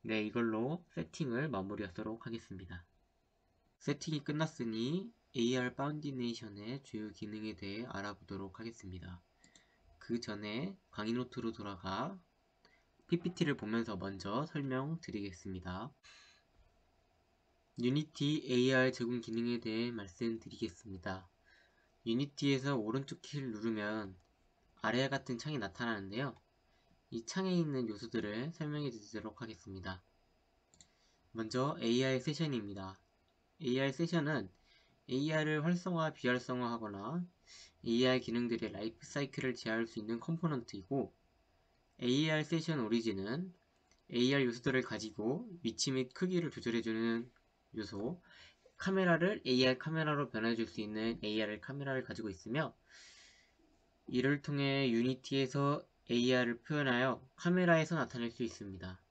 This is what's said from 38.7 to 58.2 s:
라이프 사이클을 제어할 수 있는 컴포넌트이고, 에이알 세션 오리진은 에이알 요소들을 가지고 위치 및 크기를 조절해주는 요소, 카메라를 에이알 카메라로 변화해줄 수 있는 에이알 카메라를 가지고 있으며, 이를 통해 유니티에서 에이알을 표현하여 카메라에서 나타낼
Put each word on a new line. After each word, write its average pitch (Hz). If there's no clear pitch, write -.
라이프 107
사이클을 135
제어할 113
수 113
있는 110
컴포넌트이고, 139
에이알 151
세션 160
오리진은 113
에이알 131
요소들을 123
가지고 110
위치 113
및 131
크기를 175
조절해주는 113
요소, 110
카메라를 185
에이알 127
카메라로 151
변화해줄 113
수 -
있는 107
에이알 107
카메라를 135
가지고 107
있으며, 120
이를 139
통해 139
유니티에서 135
에이알을 120
표현하여 131
카메라에서 175
나타낼 120